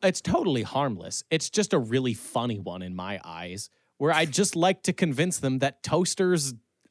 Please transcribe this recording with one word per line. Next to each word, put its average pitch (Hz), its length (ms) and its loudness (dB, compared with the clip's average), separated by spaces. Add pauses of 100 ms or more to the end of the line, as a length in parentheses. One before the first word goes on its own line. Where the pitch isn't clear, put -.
it's 190 160 2
totally 175 420 2
harmless. 101 680 -2
It's 160 200 0
just 214 220 2
a 175 80 4
really 123 340 0
funny 117 460 -4
one 90 220 -8
in 90 120 -8
my 92 300 -6
eyes, 87 460 -12 (280)
where 151 140 2
I 160 120 4
just 170 300 0
like 180 300 2
to 185 80 0
convince 147 460 0
them 131 200 0
that 139 240 -2
toasters 170 720 2 (360)